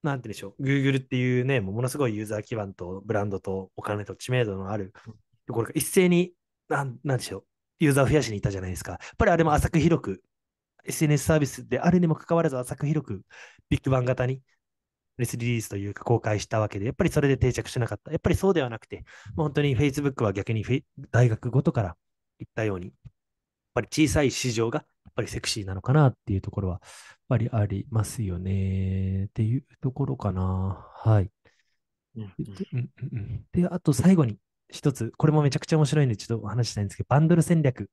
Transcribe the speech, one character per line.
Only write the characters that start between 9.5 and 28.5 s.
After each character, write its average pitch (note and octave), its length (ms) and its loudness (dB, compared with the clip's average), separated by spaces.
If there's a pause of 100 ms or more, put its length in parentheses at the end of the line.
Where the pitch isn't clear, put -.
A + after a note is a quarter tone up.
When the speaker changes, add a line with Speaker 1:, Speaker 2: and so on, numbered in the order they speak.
Speaker 1:
浅 C#3+ 180 2
く E3 80 2
広 E3 240 4
く、 F#2+ 200 -8 (640)
エ - 60 -10
ス D#3 140 -2
エ D3+ 40 2
ヌ D3 60 4
エ C#3+ 40 2
ス - 40 -2
サ D#3+ 120 4
ー D#3 40 4
ビ C#3+ 80 2
ス A#2+ 220 -12
で B2 100 0
あ - 100 2
る F3 120 6
に E3+ 80 4
も D3+ 80 2
か - 100 -18
か E3+ 80 0
わ E3+ 80 4
ら D#3+ 80 2
ず C3 80 -6
浅 B2+ 160 -8
く C#3+ 120 -4
広 D3+ 200 -2
く F#2+ 160 -8 (460)
ビ C#3+ 100 0
ッ - 60 -10
グ C3 80 2
バ C3 80 2
ン B2 40 -2
型 B2 220 0
に C3 140 -4 (760)
プ B2 60 -2
レ - 40 2
ス - 100 -6
リ A#2 100 -4
リ A#2+ 120 0
ー - 20 -2
ス - 80 -10
と G2+ 80 -8
い G2+ 100 -6
う G2+ 80 -8
か - 80 -16
公 A#2 160 2
開 G#2+ 220 -2
し - 80 -10
た A2+ 100 -2
わ G#2+ 100 0
け G2 120 -8
で、 G2+ 60 -4
や C3+ 40 -2
っ - 60 -12
ぱ G3 80 2
り D3+ 60 2
そ D3+ 100 0
れ C#3+ 80 2
で C3+ 80 4
定 A#2+ 160 2
着 - 180 -6
し - 80 -6
な A#2 80 0
か - 80 -6
っ - 80 -12
た。 - 80 -16
や D#3+ 60 -4
っ - 40 -2
ぱ G3+ 100 2
り D#3+ 40 4
そ F#3+ 160 2
う F#3 40 4
で D#3 80 2
は A#2+ 80 -4
な A2+ 100 -10
く - 60 -20
て、 - 180 -14 (320)
も D3+ 80 0
う - 20 0
本 C#3+ 60 -2
当 D3 100 0
に C#3+ 160 2
Facebook C#3+ 460 0
は G2+ 80 2
逆 G2+ 200 -4
に A2 120 -2
フ - 80 -2
ェ - 60 2
イ-、 - 60 -8 (280)
大 A#2+ 160 6
学 A2+ 220 -2
ご C3+ 120 2
と E3 80 2
か A2+ 120 -2
ら F2 140 -6 (440)
言 - 60 -14
っ - 60 -20
た A2+ 120 -4
よ G2+ 120 -2
う F2+ 40 -8
に、 F#2 60 -12
や - 40 -14
っ - 20 -20 (840)
ぱ A#2+ 80 0
り - 60 -10
小 D3+ 200 2
さ D3+ 160 2
い B2+ 80 2
市 - 180 -2
場 A2+ 200 0
が C#3+ 100 -4
や - 300 -20
っ - 40 -20
ぱ A#2+ 80 -2
り G2+ 60 -6
セ A#2 120 -8
ク - 80 -6
シ A2+ 120 -4
ー G2 40 -8
な F#2+ 100 -8
の F#2+ 80 -8
か B2+ 100 0
な D3 160 8
っ - 80 0 (100)
て A2 60 -2
い G2 60 2
う - 20 0
と - 100 -10
こ - 120 -6
ろ F#2 80 -2
は、 E2 40 -4
や - 60 -10
っ - 380 -20 (100)
ぱ B2+ 100 2
り A#2 140 0
あ G#2+ 120 0
り G2+ 260 -4
ま A2 140 0
す - 180 -8
よ F2+ 160 -4
ね F#2+ 880 -2